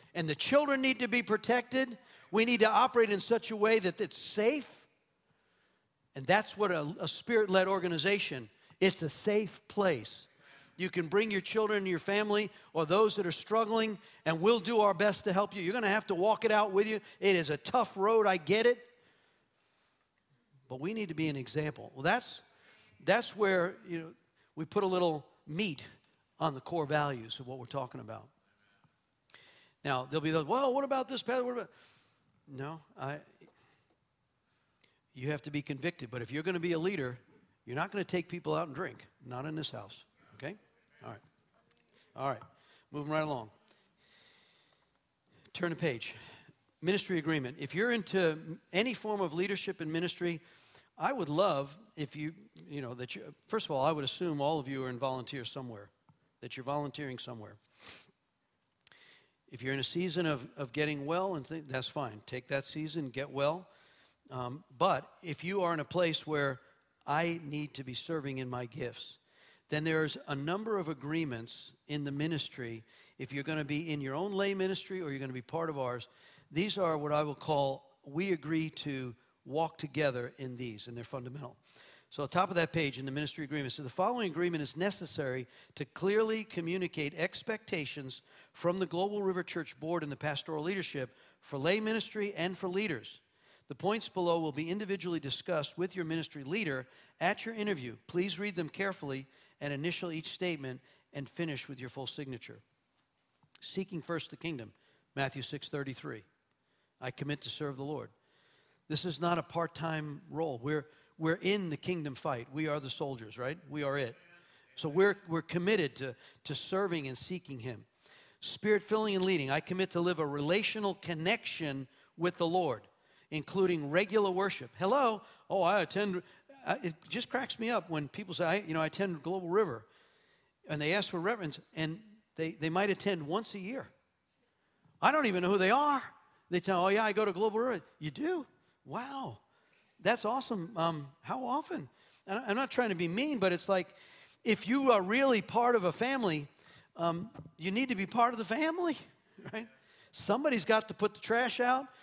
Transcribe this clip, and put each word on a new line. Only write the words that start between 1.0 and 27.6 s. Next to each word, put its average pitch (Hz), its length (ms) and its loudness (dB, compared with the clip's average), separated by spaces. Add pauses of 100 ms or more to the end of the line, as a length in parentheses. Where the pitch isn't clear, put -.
to 247 60 2
be 233 140 2
protected. 240 760 2 (360)
We 214 120 6
need 233 180 6
to 220 100 8
operate 226 400 6
in 202 80 2
such 226 320 0
a 220 40 -4
way 214 220 6
that 185 240 0
it's 180 160 -4
safe. 240 500 0 (1500)
And 135 100 -10
that's 202 320 2
what 202 140 2
a, 151 160 0 (120)
a - 80 -2
spirit-led 190 600 4
organization, 175 800 0 (320)
it's 185 220 4
a 151 60 0
safe 208 580 0
place. 170 580 0 (520)
You 180 120 -4
can 175 180 -2
bring 208 240 2
your 196 80 0
children 214 380 0
and 190 100 0
your 175 120 0
family 208 520 2 (220)
or 160 120 2
those 202 300 6
that 208 100 0
are 170 60 2
struggling, 220 680 0 (280)
and 160 160 2
we'll 226 180 6
do 208 220 4
our 202 120 6
best 190 300 4
to 202 80 2
help 196 240 2
you. 196 60 -4
You're 175 120 0
gonna 226 140 2
have 208 200 4
to 196 80 2
walk 196 280 4
it 220 80 4
out 214 220 6
with 202 120 6
you. 220 140 0 (220)
It 196 160 6
is 156 120 2
a 151 60 2
tough - 400 2
road, 214 320 6
I 190 80 6
get 185 300 4
it. 240 140 6 (1900)
But 131 140 -8
we 180 120 -4
need 214 140 -2
to 165 60 -8
be 160 160 2
an 143 80 -2
example. 151 580 -4
Well, 135 80 -10
that's, 208 380 2 (640)
that's 214 320 4
where, 190 380 4 (120)
you 170 120 -4
know, 160 80 -10 (500)
we 156 80 -4
put 202 180 2
a 196 40 2
little 175 380 2 (220)
meat 165 340 -2 (600)
on 156 120 2
the 131 60 -10
core 165 260 -2
values 139 540 0
of 131 80 -12
what 131 100 -10
we're 120 100 -12